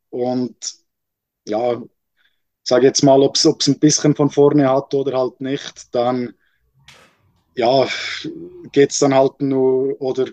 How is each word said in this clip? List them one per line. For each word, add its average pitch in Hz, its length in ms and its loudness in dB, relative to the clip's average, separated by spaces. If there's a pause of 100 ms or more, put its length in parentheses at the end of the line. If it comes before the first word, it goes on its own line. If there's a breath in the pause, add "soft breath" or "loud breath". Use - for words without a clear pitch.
(100)
Und 127 680 -6 (680)
ja, 120 360 -4 (880)
sag 123 140 2
jetzt 135 200 2
mal, 139 200 6
ob's, 139 240 0
ob's - 200 0
ein 139 120 0
bisschen 151 360 2
von 143 160 0
vorne 143 380 4
hat 135 260 -2
oder 135 240 -2
halt 127 220 -4
nicht, - 540 -10
dann, 123 400 -2 (1200 soft breath)
ja, 131 340 2 (840 loud breath)
geht's 139 260 2
dann 139 160 2
halt 135 260 0
nur, 135 600 -2
oder 131 320 -4